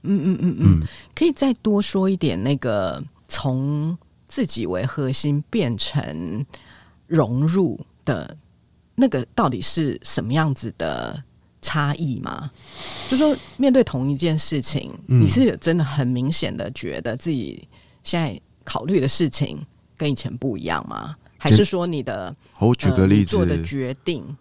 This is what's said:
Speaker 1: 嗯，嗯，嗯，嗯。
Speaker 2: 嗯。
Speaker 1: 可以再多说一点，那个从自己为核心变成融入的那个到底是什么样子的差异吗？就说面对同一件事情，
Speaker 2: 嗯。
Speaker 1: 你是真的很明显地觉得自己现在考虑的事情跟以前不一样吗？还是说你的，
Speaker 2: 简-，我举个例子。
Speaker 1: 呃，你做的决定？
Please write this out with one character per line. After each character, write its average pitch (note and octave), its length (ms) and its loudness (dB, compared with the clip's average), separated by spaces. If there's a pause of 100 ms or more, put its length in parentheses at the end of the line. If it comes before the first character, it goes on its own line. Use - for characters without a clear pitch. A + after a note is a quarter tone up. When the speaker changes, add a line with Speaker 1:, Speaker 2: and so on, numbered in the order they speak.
Speaker 1:
嗯， F3+ 200 2
嗯， F3+ 180 2
嗯， F3 160 2
嗯。 F2+ 240 8
Speaker 2:
嗯。 D#2+ 60 -4 (280)
Speaker 1:
可 - 80 0
以 E4 80 4
再 C4+ 220 2
多 G#3 280 0
说 F#3+ 280 0
一 F#3+ 80 0
点， G2 260 0
那 C#3 140 2
个 F#2+ 460 -2 (240)
从 D3 720 -2 (300)
自 B3+ 180 -2
己 - 200 -4
为 F2+ 200 -2
核 C3+ 260 -2
心 D3 380 0
变 C#3 280 0
成 F2 680 -4 (640)
融 C#3 400 2
入 E3+ 320 0 (240)
的 F#2 340 -6 (560)
那 C4 140 4
个 C3 260 0
到 F#3+ 160 2
底 G#2 120 -4
是 C#3 420 -2
什 - 200 -2
么 A2+ 100 -2
样 D#3 200 2
子 A#2 240 -6
的 A#1+ 460 -6 (380)
差 D3 340 -2
异 C#3 240 -4
吗？ - 300 -10 (600)
就 C4 60 0
说 D4 200 4 (220)
面 C4+ 140 4
对 B3 120 6
同 C3+ 280 -2
一 C#3 60 0
件 D#3+ 200 0
事 D#3 240 -2
情， - 300 -4 (160)
Speaker 2:
嗯。 B2 140 6
Speaker 1:
你 D#3+ 60 8
是 A#3 340 4
真 E3 160 2
的 D#3+ 60 2
很 C#3 220 -2
明 B2+ 260 0
显 - 240 -2
地 - 160 -6
觉 C#2+ 300 -6
得 A#2 140 -4
自 E3 140 -6
己 G2+ 380 -6 (360)
现 E3+ 180 -2
在 B2+ 180 -4 (240)
考 - 200 -6
虑 F3 160 2
的 C3 80 2
事 D3 220 2
情 D2+ 360 -4 (320)
跟 D3 140 -2
以 - 20 0
前 - 240 -6
不 B2 200 -4
一 - 60 -10
样 D#2+ 240 -4
吗？ G#1+ 280 -10 (220)
还 D3 140 2
是 A2 120 8
说 F3 240 -2
你 D3+ 160 -4
的， G2+ 320 -8 (240)
Speaker 2:
简-， G#2 80 4
我 B2 80 6
举 - 160 0
个 F#2+ 160 4
例 G2+ 160 6
子。 F2 140 0
Speaker 1:
呃， F#2 80 2
你 - 0 -
做 - 0 -
的 E2+ 180 0
决 C3 400 -6
定？ C#3+ 200 -4 (180)